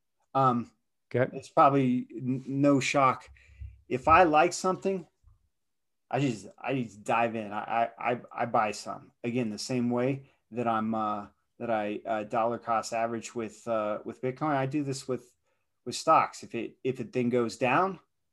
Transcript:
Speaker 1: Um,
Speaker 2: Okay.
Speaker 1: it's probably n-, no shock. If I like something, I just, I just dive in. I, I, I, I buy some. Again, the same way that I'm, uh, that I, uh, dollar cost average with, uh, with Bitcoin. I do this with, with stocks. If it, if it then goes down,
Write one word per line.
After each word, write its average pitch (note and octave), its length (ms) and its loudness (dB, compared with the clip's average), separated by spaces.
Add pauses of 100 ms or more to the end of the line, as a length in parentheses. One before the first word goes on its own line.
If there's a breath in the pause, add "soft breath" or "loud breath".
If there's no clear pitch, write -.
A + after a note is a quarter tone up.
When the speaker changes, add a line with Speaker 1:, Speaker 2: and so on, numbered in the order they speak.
(360)
Speaker 1:
Um, B2 360 2 (420)
Speaker 2:
Okay. B2 240 2
Speaker 1:
it's - 120 -14
probably C3+ 680 4
n-, C3 320 -4
no C#3 340 4
shock. C3 480 2 (600 soft breath)
If B2+ 180 -4
I E3 160 8
like D#3+ 300 4
something, F#3 520 -2 (1040)
I B2+ 100 -2
just, A2 280 -2 (140)
I C3 200 -2
just G#2 220 -10
dive A#2 320 2
in. G#2+ 180 -6
I, A2+ 440 -2
I, A#2 140 -2
I, A#2+ 80 -2 (140)
I A#2+ 120 -4
buy A2+ 260 0
some. - 400 -12 (120)
Again, A#2+ 260 -2
the G#2 80 -6
same A#2+ 320 -2
way C3 340 0 (280 soft breath)
that A#2 160 -4
I'm, A2 280 0
uh, G#2 320 -4 (320)
that A#2 100 -6
I, G#2+ 360 -2
uh, G#2+ 180 -4
dollar A#2 340 -2
cost A2 360 -4
average A#2 420 -4
with, A2 320 -8
uh, G#2+ 360 -2
with A2+ 180 -12
Bitcoin. C3+ 340 -2
I C3+ 100 0
do C#3+ 180 -4
this C3+ 240 -8
with, B2 240 -6 (540)
with B2 100 -8
stocks. - 480 2
If G#2 120 -14
it, A2+ 280 -8
if C3 160 -4
it G#2+ 140 -10
then B2 160 0
goes A#2 280 0
down, D#3+ 420 0 (340)